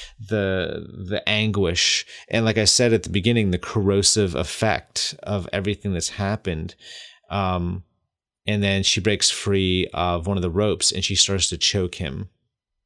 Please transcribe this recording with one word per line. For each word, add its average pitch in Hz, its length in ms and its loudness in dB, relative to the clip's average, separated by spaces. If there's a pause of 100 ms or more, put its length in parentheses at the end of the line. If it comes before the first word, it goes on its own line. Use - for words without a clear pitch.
(200)
the, 95 680 -2 (220)
the - 180 -4
anguish, 104 800 0 (240)
and, 113 160 2
like 110 120 2
I 107 80 4
said 120 280 4
at 104 100 2
the - 60 -8
beginning, 101 420 2
the 90 60 2
corrosive 98 800 2
effect - 880 -2
of 95 280 -4
everything 101 420 -2
that's 82 160 -2
happened. 95 640 -4 (540)
Um, 92 540 -2 (640)
and 104 160 0
then 98 200 2
she - 180 2
breaks 101 280 2
free 95 640 2
of 87 340 0
one 98 100 0
of 87 60 0
the 90 60 0
ropes, 95 440 0
and 95 100 -4
she 98 120 -2
starts 98 340 2
to 82 80 -6
choke 92 380 0
him 85 340 -6 (560)